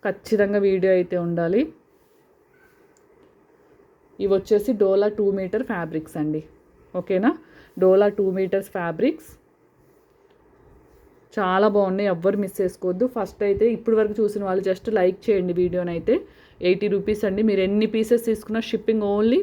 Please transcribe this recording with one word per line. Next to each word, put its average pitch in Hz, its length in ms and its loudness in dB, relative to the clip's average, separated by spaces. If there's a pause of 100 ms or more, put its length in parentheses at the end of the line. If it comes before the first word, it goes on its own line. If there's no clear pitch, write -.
ఖచ్చితంగా 202 520 0 (100)
వీడియో 190 300 2
అయితే 180 180 -2 (100)
ఉండాలి. 170 360 0 (2500)
ఇవి 196 120 0
వచ్చేసి 208 360 0 (120)
డోలా 202 260 4 (100)
టూ 208 80 2 (120)
మీటర్ 190 320 -4
ఫ్యాబ్రిక్స్ 165 520 -6
అండి. 156 200 -4 (580)
ఓకేనా? 196 300 0 (520)
డోలా 190 260 6 (100)
టూ 202 80 0 (120)
మీటర్స్ 190 380 -4
ఫ్యాబ్రిక్స్ 175 540 -2 (2000)
చాలా 190 400 2
బాగున్నాయి, 202 380 0
ఎవ్వరు 185 280 0
మిస్ - 200 -8
చేసుకోవద్దు. 180 420 -2 (100)
ఫస్ట్ 196 340 -6
అయితే 202 160 2 (120)
ఇప్పటి 226 240 0
వరకు 208 200 0
చూసిన 208 280 -2
వాళ్ళు 185 200 -2
just 185 200 -4 (100)
లైక్ 185 200 2 (100)
చేయండి 180 340 0
వీడియోనైతే. 175 540 -2 (520)
ఎయిటీ 196 280 2
రూపీస్ 208 320 -2
అండి. 196 220 -2
మీరు 190 180 2
ఎన్ని 208 260 0
పీసెస్ 226 360 0
తీసుకున్నా 220 400 -4
షిప్పింగ్ 214 440 -2
only 226 280 4